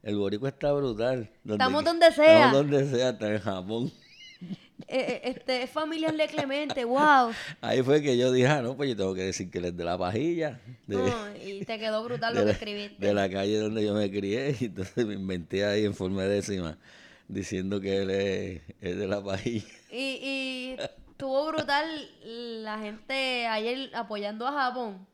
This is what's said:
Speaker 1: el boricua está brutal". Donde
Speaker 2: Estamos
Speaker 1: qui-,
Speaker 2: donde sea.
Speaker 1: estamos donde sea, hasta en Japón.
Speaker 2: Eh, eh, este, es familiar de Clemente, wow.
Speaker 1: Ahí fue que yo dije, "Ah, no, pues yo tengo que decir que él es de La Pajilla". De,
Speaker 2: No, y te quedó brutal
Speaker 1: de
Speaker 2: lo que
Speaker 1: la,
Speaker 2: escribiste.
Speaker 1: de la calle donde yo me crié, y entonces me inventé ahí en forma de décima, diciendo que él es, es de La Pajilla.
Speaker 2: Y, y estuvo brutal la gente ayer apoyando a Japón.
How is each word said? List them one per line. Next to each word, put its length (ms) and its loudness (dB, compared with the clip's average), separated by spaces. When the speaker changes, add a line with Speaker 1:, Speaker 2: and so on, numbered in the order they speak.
Speaker 1:
el 140 -2
boricua 320 0
está 240 -2
brutal". 580 -2
Donde 200 0
Speaker 2:
Estamos 180 2
Speaker 1:
qui-, 40 -4
Speaker 2:
donde 260 8
sea. 340 10
Speaker 1:
estamos 80 6
donde 160 4
sea, 140 4
hasta 240 -2
en 60 0
Japón. 520 -4
Speaker 2:
Eh, 100 -4
eh, 280 -4
este, 380 -4
es 60 -8
familiar 480 -4
de 100 0
Clemente, 560 -4
wow. 480 6
Speaker 1:
Ahí 220 2
fue 180 6
que 160 4
yo 140 6
dije, 160 6
"Ah, 160 4
no, 120 -4
pues 140 -2
yo 60 -2
tengo 180 0
que 80 -4
decir 300 -4
que 80 -4
él 60 -2
es 120 -2
de 80 -4
La 120 0
Pajilla". 600 -2
De, 100 -2
Speaker 2:
No, 140 2
y 180 -8
te 140 -6
quedó 260 -2
brutal 300 -4
Speaker 1:
de 60 0
Speaker 2:
lo 80 4
que 40 4
Speaker 1:
la, 20 -
Speaker 2:
escribiste. 520 -6
Speaker 1:
de 80 4
la 160 2
calle 300 0
donde 260 0
yo 80 0
me 160 2
crié, 500 -2
y 60 0
entonces 400 -4
me 80 -4
inventé 520 -4
ahí 200 2
en 80 0
forma 300 -2
de 60 0
décima, 480 -2
diciendo 520 -4
que 220 -2
él 80 -2
es, 520 -2
es 160 -4
de 100 -4
La 160 -2
Pajilla. 400 -4
Speaker 2:
Y, 320 -6
y 520 -6
estuvo 340 -2
brutal 400 -2
la 540 -10
gente 680 -4
ayer 480 -4
apoyando 520 -6
a 40 -2
Japón. 640 -4